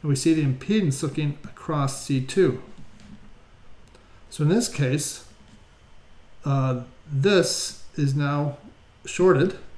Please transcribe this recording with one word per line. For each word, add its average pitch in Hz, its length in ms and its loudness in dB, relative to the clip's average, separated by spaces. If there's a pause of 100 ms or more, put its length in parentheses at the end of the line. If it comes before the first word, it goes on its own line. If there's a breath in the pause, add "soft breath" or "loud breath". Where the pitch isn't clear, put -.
And 151 80 -4
we 139 60 4
see 160 180 2
the 156 100 2
impedance 147 600 0
looking 147 400 -2
across - 600 -4
C 135 160 0
two. 143 440 2 (1700 soft breath)
So - 120 -4
in 151 60 4
this 226 200 2
case, 143 560 -2 (1200)
uh, 131 360 0 (300)
this 170 720 2 (120)
is 143 200 0
now 143 420 -2 (480)
shorted 180 520 4 (200)